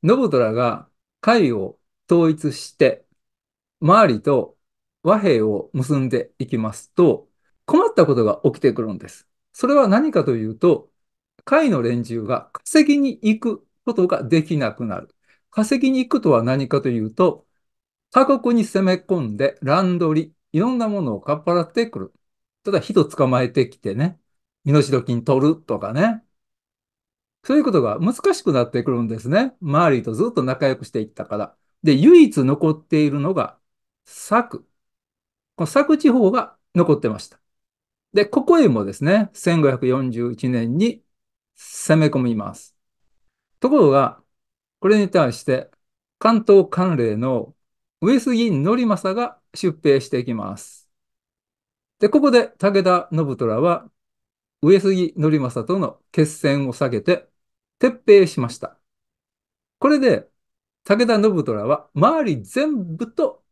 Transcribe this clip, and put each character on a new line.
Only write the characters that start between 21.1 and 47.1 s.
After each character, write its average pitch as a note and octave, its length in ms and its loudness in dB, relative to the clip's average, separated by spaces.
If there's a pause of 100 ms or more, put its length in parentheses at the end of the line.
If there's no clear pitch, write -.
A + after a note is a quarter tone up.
を G2 60 -12
か D3 140 -4
っ D3+ 80 -16
ぱ F3 100 -2
ら F3 80 0
っ E3 100 -8
て A#3 160 -2
く D#3 120 -14
る。 F#2+ 140 -14 (500)
た G3+ 80 -4
だ F#3 80 0
人 - 260 0
捕 - 220 -2
ま B2+ 140 0
え B2 80 -4
て - 200 -2
き - 100 -20
て G2+ 160 -8
ね、 D#3+ 240 -4 (460)
身 C#3+ 80 0
代 C3+ 300 2
金 A#2+ 200 -6
取 C3+ 320 0
る - 0 -
と G#2 240 -8
か G2+ 140 -10
ね。 G#3+ 300 -2 (1200)
そ C4+ 120 0
う - 20 6
い D4 40 4
う - 20 -2
こ B3 80 0
と E3 100 2
が G#2+ 180 -2
難 A3 360 -2
し - 80 -16
く F3+ 100 0
な B2 100 2
っ - 80 -6
て A#2+ 120 -4
く C#3 80 -2
る A#2+ 100 -2
ん A#2 60 -4
で A2+ 120 -8
す A#2 100 -10
ね。 A#3 320 0
周 D3+ 340 2
り A#2 80 -4
と A2+ 100 -8
ず E3 160 -2
っ A#3 40 -10
と C3 100 -2
仲 B2+ 240 -2
良 C3 100 0
く - 80 -16
し - 60 -20
て A#2 100 -6
い A2 40 -6
っ - 20 -20
た - 180 -14
か G#2 120 -8
ら。 - 180 -10 (280)
で、 D#3 120 4
唯 D#4 280 8
一 D3 200 2
残 C#3+ 280 0
っ D#3 140 -6
て D3+ 200 0
い D3 40 0
る C#3+ 100 -4
の E3 140 -4
が C#3+ 240 -6 (480)
佐 A3+ 420 -4
久。 - 120 -16 (960)
こ - 80 -6
の D#3 40 -4
佐 C#4+ 200 0
久 D#4 100 4
地 D4+ 120 2
方 A3+ 220 2
が - 240 -4 (200)
残 E3+ 180 2
っ D3 60 0
て A#2 100 -4
ま G#2+ 80 -6
し - 120 -18
た。 - 100 -20 (760)
で、 G3+ 120 2
こ C4 180 -2
こ E4+ 160 4
へ B3+ 80 4
も A2 180 0
で G2 80 -10
す - 100 -10
ね、 G3 300 0
千 E3+ 280 0
五 C#3+ 80 4
百 B2+ 180 -2
四 B2+ 240 -2
十 A#2+ 200 -6
一 B2+ 180 -6
年 A#2 280 -2
に A#3 260 -2 (520)
攻 - 440 -2
め D3+ 80 2
込 C#3 120 -2
み A#2+ 160 -2
ま G2+ 200 -8
す。 - 200 -20 (840)
と B3+ 100 0
こ D4 80 2
ろ E3 120 6
が、 C3+ 320 0 (580)
こ F#3+ 100 -2
れ G#3 100 4
に F#3+ 100 -2
対 C#3+ 240 0
し - 100 -16
て、 - 280 -4 (480)
関 A3 240 0
東 G3 260 6
管 F3+ 280 -2
領 A2+ 200 -2